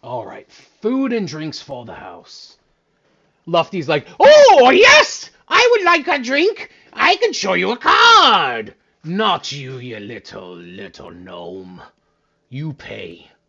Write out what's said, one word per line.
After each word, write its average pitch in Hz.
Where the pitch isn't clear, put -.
All 120
right, -
food 262
and 220
drinks 151
for 127
the -
house. -
Lufty's 165
like, 151
Oh, 480
yes! 523
I 415
would 440
like 339
a 349
drink! 285
I 339
can 415
show 196
you 185
a 175
card! 226
Not 185
you, 135
you 120
little, 95
little 90
gnome. 90
You 143
pay. 95